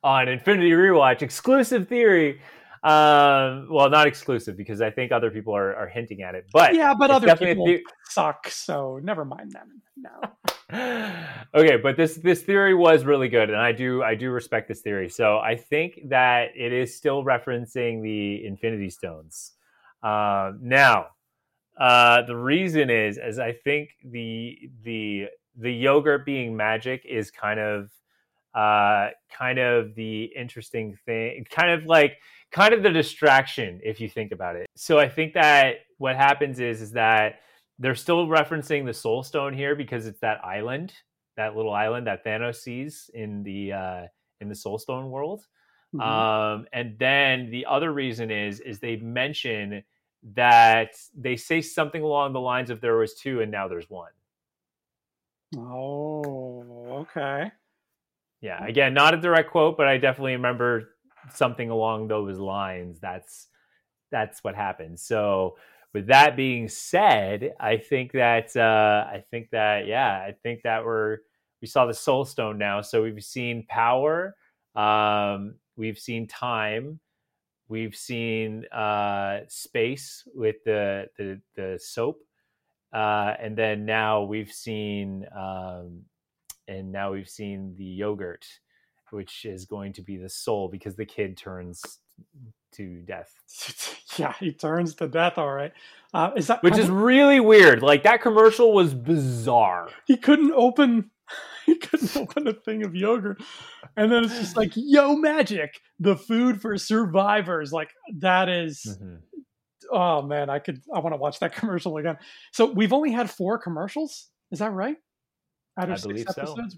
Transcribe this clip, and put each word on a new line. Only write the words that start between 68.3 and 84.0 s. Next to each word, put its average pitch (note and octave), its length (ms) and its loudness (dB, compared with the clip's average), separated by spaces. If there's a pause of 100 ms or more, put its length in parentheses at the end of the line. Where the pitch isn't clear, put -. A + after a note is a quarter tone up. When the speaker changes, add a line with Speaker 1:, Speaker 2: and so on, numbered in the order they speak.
Speaker 1:
uh, G#2+ 520 4
I G2+ 220 -14
think A#2 200 -12
that, G#2+ 360 -2
yeah, A2+ 280 0 (120)
I G#2 60 -14 (100)
think A#2 200 -10
that A2+ 200 -4
we're, A2 360 -4 (420)
we A#2 60 -16
saw B2+ 180 2
the A#2 80 -4
Soul C3+ 320 -2
Stone A2 320 -8
now. G2+ 240 -4
So A2 220 -2
we've G#2+ 200 -8
seen A#2 460 -10
power, C#3+ 640 -2 (400)
um, G#2+ 800 0 (220)
we've A2 220 -8
seen A2+ 280 -10
time, A#2 720 -8 (720)
we've A2 260 -8
seen, A2+ 800 -8
uh, G#2 720 -4
space - 760 -8 (100)
with A2 320 -4
the, G2+ 420 -2 (100)
the, G2 220 -10 (160)
the F#2+ 260 -10
soap, A#2 380 -6 (720)
uh, G#2+ 480 -2
and A2 160 -10
then G#2+ 300 -2
now G#2+ 380 0